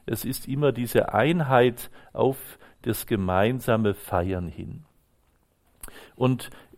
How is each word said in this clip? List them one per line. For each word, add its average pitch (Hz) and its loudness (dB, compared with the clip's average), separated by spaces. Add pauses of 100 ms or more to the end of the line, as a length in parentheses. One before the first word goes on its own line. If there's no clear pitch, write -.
es 117 -6
ist - -8
immer 135 0
diese 120 0
Einheit 131 2 (240)
auf - -2 (260)
das 113 -4
gemeinsame 107 0
Feiern 90 -4
hin. - -14 (1300)
Und 127 -2 (260)